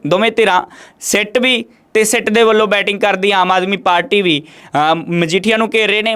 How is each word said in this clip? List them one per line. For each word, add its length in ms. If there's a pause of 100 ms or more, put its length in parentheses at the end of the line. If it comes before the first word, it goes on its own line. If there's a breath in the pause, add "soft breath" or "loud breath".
ਦੋਵੇਂ 260
ਧਿਰਾਂ, 300 (380 loud breath)
ਸਿੱਟ 380
ਵੀ 260 (300 soft breath)
ਤੇ 100
ਸਿੱਟ 260
ਦੇ 120
ਵੱਲੋਂ 240
ਬੈਟਿੰਗ 340
ਕਰਦੀ 300
ਆਮ 220
ਆਦਮੀ 240
ਪਾਰਟੀ 460
ਵੀ, 200 (500 loud breath)
ਅ, 20
ਮਜੀਠੀਆ 600
ਨੂੰ 180
ਘੇਰ 160
ਰਹੇ 120
ਨੇ। 140